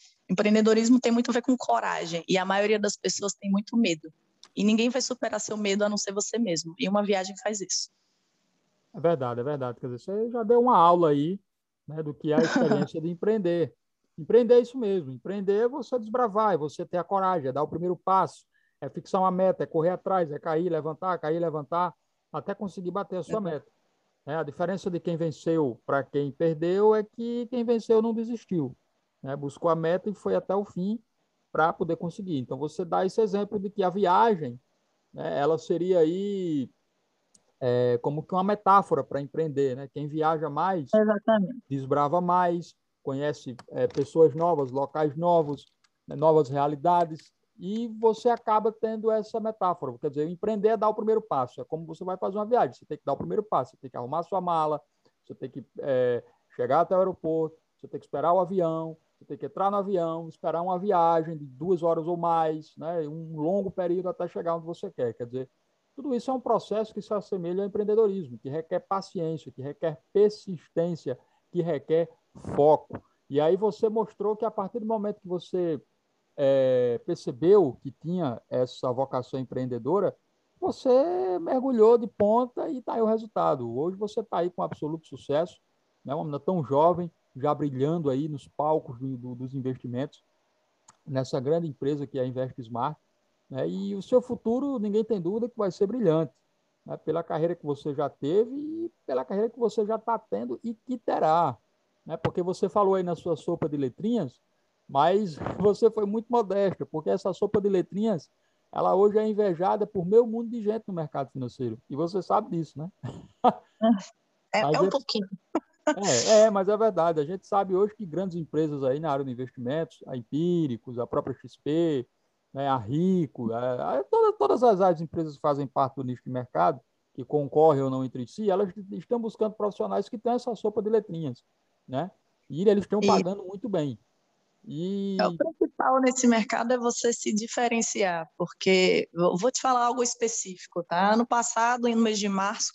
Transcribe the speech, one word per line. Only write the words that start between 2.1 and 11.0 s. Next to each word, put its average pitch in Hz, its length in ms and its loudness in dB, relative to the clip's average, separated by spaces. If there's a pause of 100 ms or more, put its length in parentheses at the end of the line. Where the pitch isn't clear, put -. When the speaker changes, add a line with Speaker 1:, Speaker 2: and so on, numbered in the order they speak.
Speaker 1:
E 185 120 2
a 185 60 0
maioria 202 340 2
das 208 180 -2
pessoas 196 380 -4
tem 196 160 -6
muito 208 260 0
medo. 170 360 0 (440)
E 196 80 0
ninguém 220 240 4
vai 247 140 -2
superar 220 380 -4
seu - 160 -8
medo 208 280 0
a 208 40 2
não 208 100 -2
ser 202 140 -6
você 208 260 -4
mesmo. 170 400 -2
E 180 100 -2
uma 208 160 2
viagem 196 320 -2
faz 208 240 -6
isso. - 300 -6 (1040)
Speaker 2:
É 180 60 -12
verdade, 131 400 0
é - 40 -4
verdade. 127 360 -6
Quer 135 80 -8
dizer, 123 100 -8
você 214 320 -6
já 233 140 -4
deu 240 160 6
uma 240 180 6
aula 170 320 8